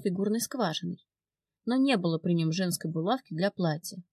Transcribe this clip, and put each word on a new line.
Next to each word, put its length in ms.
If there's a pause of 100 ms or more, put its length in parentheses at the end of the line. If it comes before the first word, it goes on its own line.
фигурной 380
скважиной. 640 (600)
Но 100
не 220
было 200
при 160
нём 180
женской 400
булавки 440
для 160
платья, 500 (120)